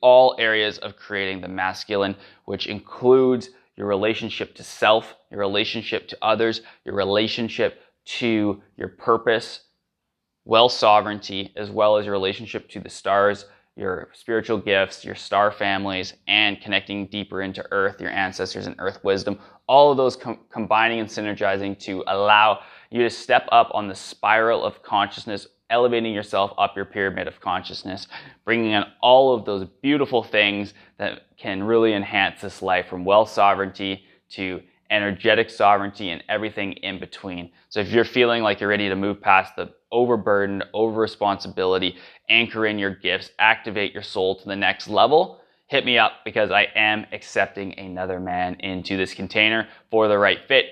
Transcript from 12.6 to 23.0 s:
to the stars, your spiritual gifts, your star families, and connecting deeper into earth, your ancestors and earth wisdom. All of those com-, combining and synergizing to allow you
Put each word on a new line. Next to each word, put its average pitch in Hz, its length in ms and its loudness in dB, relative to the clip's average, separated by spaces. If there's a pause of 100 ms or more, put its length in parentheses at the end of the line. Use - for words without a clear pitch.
to 104 100 -14
the 95 80 -16
stars, 101 560 0 (320)
your 95 360 -8
spiritual 110 460 -4
gifts, 98 460 -2
your - 100 -12
star 104 360 0
families, 98 640 -4 (120)
and 104 340 2
connecting 101 460 -4
deeper 95 360 -8
into 95 300 -10
earth, 98 280 -2
your 92 100 -8
ancestors 95 560 -6
and - 120 -10
earth 95 240 -6
wisdom. 98 360 -2 (280)
All 143 240 8
of 135 60 2
those 127 180 2
com-, - 260 -12 (100)
combining 113 500 0
and 110 80 -6
synergizing 98 720 -4
to 95 280 -8
allow 104 520 4 (300)
you 120 120 0